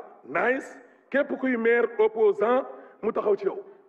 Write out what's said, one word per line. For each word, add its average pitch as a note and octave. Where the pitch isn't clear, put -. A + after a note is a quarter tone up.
nice, F#3+
képp C#4+
kuy B3+
maire A#3
opposant A3
mu G#3+
taxaw G#3
ci -
yow. -